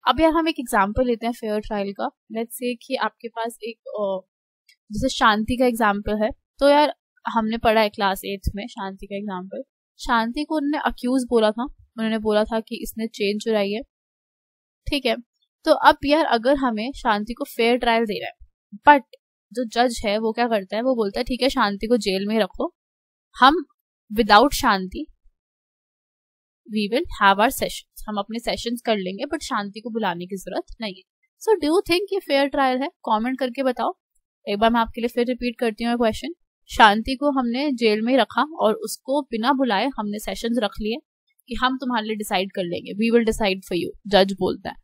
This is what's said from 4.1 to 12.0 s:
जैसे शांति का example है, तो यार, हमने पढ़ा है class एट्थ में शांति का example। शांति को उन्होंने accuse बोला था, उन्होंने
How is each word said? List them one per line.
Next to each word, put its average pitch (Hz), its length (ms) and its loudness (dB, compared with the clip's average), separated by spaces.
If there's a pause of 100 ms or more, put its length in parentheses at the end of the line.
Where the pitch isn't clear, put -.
जैसे 220 180 -2
शांति 220 480 2
का 254 80 2
example 214 580 0
है, 226 60 0 (300)
तो 277 100 6
यार, 285 240 4 (400)
हमने 226 240 -2
पढ़ा 220 240 4
है 208 80 2
class 196 360 -2
एट्थ 196 300 -6
में 208 120 -8
शांति 196 380 -12
का 196 100 -12
example। 196 480 -8 (360)
शांति 240 440 -2
को 311 120 -4
उन्होंने 294 300 0
accuse 247 440 -2
बोला 220 220 4
था, 233 120 -6
उन्होंने 226 540 -6